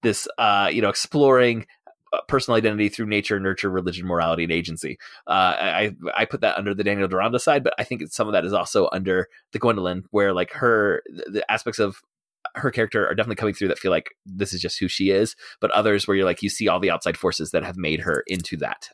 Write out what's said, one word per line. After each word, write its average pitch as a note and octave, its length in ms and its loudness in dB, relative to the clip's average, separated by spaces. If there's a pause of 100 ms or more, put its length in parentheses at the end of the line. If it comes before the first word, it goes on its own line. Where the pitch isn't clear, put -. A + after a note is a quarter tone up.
this, A2 240 0 (100)
uh, G2+ 340 2
you G#2+ 120 0
know, G2+ 80 4
exploring, B2+ 760 4 (460)
uh, - 140 0
personal B2 320 2
identity G#2+ 300 2
through A2 180 -6
nature, G#2 320 0
nurture, F#2+ 320 -2
religion, F2+ 360 -4
morality, E2+ 360 0
and E2 100 -2
agency. E2 460 -4 (300)
Uh, - 20 0
I, F#2 640 2 (240)
I A2 80 0
put A2+ 160 -6
that G#2+ 180 0
under G2+ 160 -2
the G2 80 -2
Daniel G2+ 240 0
Deronda G2 320 0
side, C#3+ 240 2
but - 160 2
I B2 60 -4
think A#2+ 260 -8
some A2 160 -2
of G#2+ 60 -6
that F2+ 120 4
is F#2+ 80 -2
also F#2 400 2
under F#2 360 0 (240)
the A2 80 -4
Gwendolyn, F#2+ 500 0
where, G2+ 240 2
like, F2+ 180 -2
her, G#2+ 540 2
the, - 240 -12
the G2+ 200 -2
aspects A2+ 280 -2
of G2+ 240 -2 (540)
her C#3 140 -2
character A2 360 0
are - 80 0
definitely A2 220 -2
coming G#2 180 -2
through G2 140 -2
that - 100 -2
feel F#2+ 120 0
like E2 180 0 (160)
this F#2+ 300 -6
is F2 80 -6
just - 180 -4
who F#2 80 0
she F#2+ 220 0
is, G2+ 260 2 (240)
but G#2+ 120 2
others G#2 360 2
where G2 80 2
you're F#2+ 80 4
like, F2+ 180 0
you G2+ 60 0
see G#2+ 180 -2
all F2+ 140 2
the F#2+ 100 0
outside E2+ 260 -2
forces D#2+ 340 -2
that D#2+ 120 0
have F2 140 -8
made D#2 240 -2
her D#2 260 -2
into F2 300 -6
that C#2 380 -8